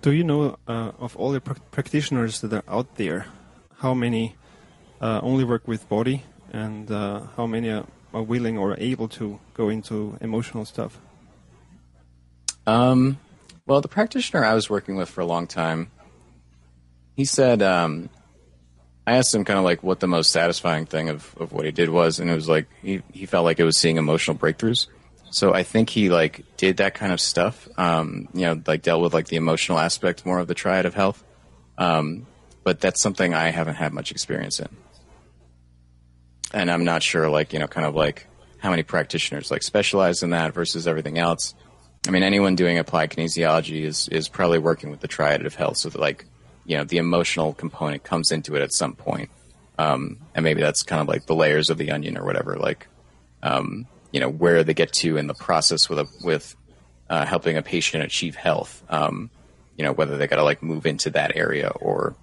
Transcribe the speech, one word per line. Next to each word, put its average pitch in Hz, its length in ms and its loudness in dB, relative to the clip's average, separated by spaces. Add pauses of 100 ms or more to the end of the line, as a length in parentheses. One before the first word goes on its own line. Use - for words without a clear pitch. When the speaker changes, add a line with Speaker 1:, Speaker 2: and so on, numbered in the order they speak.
Speaker 1:
Do 143 100 4
you 165 120 2
know, 147 340 0 (100)
uh, 117 300 -6
of 120 180 -10
all 127 160 -2
the 135 80 -2
prac-, - 300 -12
practitioners 135 720 -2
that 107 100 -4
are 104 160 -4
out 123 280 -4
there, 95 300 -2 (520)
how 131 160 0
many, 117 420 -2 (640)
uh, 113 220 0
only 131 220 2
work 117 220 -2
with 110 220 -6
body 127 360 0 (280)
and, 107 380 -8
uh, 101 300 -4 (160)
how 120 100 -4
many 113 240 -2
are, 107 160 -4 (260)
are 113 100 -4
willing 113 360 -2
or 98 200 0
able 120 300 -2
to 104 300 -8 (160)
go 113 160 0
into 107 500 -6
emotional 113 460 -6
stuff? - 320 -10 (1700)
Speaker 2:
Um, 127 520 6 (480)
well, 139 140 6
the 147 80 -6
practitioner 220 560 0
I 110 100 6
was 110 160 2
working 98 260 -2
with 90 120 -4
for - 120 -10
a 87 60 -2
long 85 200 -2
time, 82 440 -2 (1300)
he 135 80 0
said, 127 380 4
um, 85 460 2 (1000)
I 117 100 4
asked 127 180 4
him 101 100 2
kinda, 98 180 2
like, 87 200 2
what 92 180 0
the 92 80 0
most 85 240 4
satisfying 82 540 2
thing 80 220 -4
of, 76 300 -8
of 82 140 -8
what 76 120 -4
he 78 80 -2
did 82 180 2
was, 82 280 4
and 82 120 -2
it 85 40 4
was 78 140 -2
like, 78 180 4 (160)
he, 95 200 -4 (100)
he 95 140 -14
felt 90 180 2
like 82 160 2
it 85 40 8
was 80 120 4
seeing 82 200 4
emotional 78 400 0
breakthroughs. 110 500 0 (440)
So 92 240 2
I 92 80 2
think 110 280 0
he, 104 180 2
like, 82 360 2 (120)
did 92 220 2
that 98 160 2
kind 95 180 -4
of 87 80 -2
stuff, - 480 0 (100)
um, 85 540 0
you 92 100 -2
know, 85 240 0
like, 80 160 0
dealt 82 200 2
with, 85 120 0
like, 80 140 0
the 82 80 -2
emotional 82 420 0
aspect 87 480 -2
more 92 120 0
of 87 100 -4
the 90 60 -2
triad 92 320 0
of - 80 -4
health. 101 280 0 (540)
Um, 82 500 0 (380)
but 90 160 0
that's 92 200 0
something 92 340 0
I 82 160 2
haven't 80 260 -4
had 76 160 -4
much - 180 -10
experience - 500 -6
in. - 80 -10 (1800)
And 92 180 0
I'm 87 140 2
not 82 180 2
sure, 80 260 2
like, 76 240 2
you - 60 -2
know, 78 100 -2
kind 80 180 -4
of, 73 80 -2
like, 76 320 0 (320)
how 98 120 -2
many 82 120 2
practitioners, - 680 -4
like, 76 120 -2
specialize 95 600 2
in 87 80 0
that 82 240 0
versus 85 320 -4
everything 78 320 -2
else. 85 360 0 (520)
I - 40 0
mean, 92 120 4
anyone 98 340 4
doing 87 220 4
applied 80 320 0
kinesiology 80 720 0
is, 78 260 -4
is 80 200 -4
probably 85 300 2
working 78 320 0
with 73 100 -14
the 78 80 -10
triad 73 360 0
of 76 100 -6
health, - 240 -2
so 82 120 -4
that, 73 100 -6
like, 73 240 -2 (400)
you 80 120 -2
know, 73 80 -2
the 85 140 -2
emotional 85 560 0
component 76 480 -6
comes 82 280 -2
into 78 240 -4
it 71 80 0
at 69 100 -4
some 67 220 -2
point. - 360 -6 (480)
Um, 73 400 0 (160)
and 80 80 0
maybe 80 200 2
that's 76 200 2
kind 78 200 -2
of, 73 60 -2
like, - 180 -2
the 80 80 0
layers 78 340 4
of 82 80 0
the 76 140 -4
onion 73 260 -4
or 50 80 -8
whatever, 50 320 -2
like, - 320 -4 (540)
um, 98 440 -2 (240)
you 69 100 0
know, 64 100 0
where 82 340 4
they 78 80 2
get 82 220 0
to 80 240 0
in 73 80 -2
the 71 80 -6
process 80 560 0
with 78 80 -2
a, 71 80 -2 (180)
with, 80 320 -2 (540)
uh, 76 160 0
helping 82 320 0
a 76 40 -4
patient 80 400 -2
achieve 78 340 -6
health, - 520 -4
um, 80 400 -2 (480)
you 78 80 -4
know, 71 80 0
whether 78 240 0
they 71 100 0
gotta, 78 160 2
like, 73 200 2
move 80 240 -4
into 78 240 -2
that 76 260 0
area 73 320 0 (120)
or - 420 -2